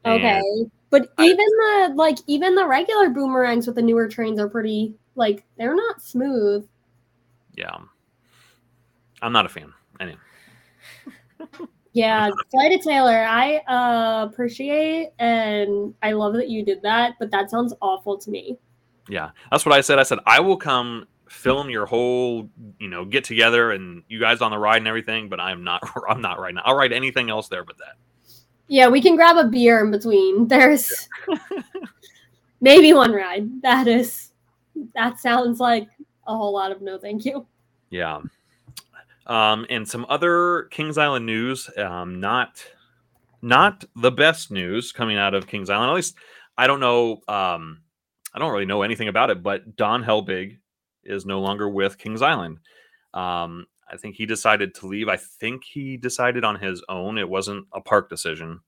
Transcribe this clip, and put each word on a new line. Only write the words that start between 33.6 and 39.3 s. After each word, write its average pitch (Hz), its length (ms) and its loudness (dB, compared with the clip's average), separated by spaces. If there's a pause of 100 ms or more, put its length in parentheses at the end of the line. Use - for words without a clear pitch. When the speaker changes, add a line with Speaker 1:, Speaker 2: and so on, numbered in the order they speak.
Speaker 1:
That 262 260 2
is, 240 460 0 (640)
that 240 240 -4
sounds 240 420 0
like 233 280 0 (380)
a 220 80 -6
whole 208 200 -4
lot 196 180 -4
of 190 80 -12
no 190 180 -10
thank 214 280 -10
you. 269 200 -8 (440)
Speaker 2:
Yeah. 82 300 -6 (1080)
Um, 110 440 0